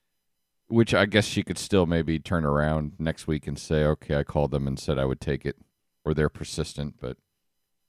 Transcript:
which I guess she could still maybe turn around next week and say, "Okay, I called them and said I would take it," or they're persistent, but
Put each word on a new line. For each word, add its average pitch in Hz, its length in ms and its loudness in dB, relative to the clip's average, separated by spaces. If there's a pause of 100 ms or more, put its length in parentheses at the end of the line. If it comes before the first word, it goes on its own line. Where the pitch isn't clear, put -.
(680)
which 113 260 4
I 98 140 6
guess 104 180 4
she - 200 -2
could 85 140 -6
still 92 280 2
maybe 82 320 2
turn 80 260 -2
around 76 540 0
next 80 300 -4
week 76 180 -2
and 71 100 -6
say, 76 280 0
"Okay, 76 320 0
I 71 80 0
called 73 260 0
them 69 160 -2
and 67 100 -2
said 65 220 -4
I 67 60 0
would 65 160 -2
take - 260 -4
it," - 120 -6 (460)
or 78 80 0
they're 73 160 2
persistent, - 720 -8
but 64 180 -10 (720)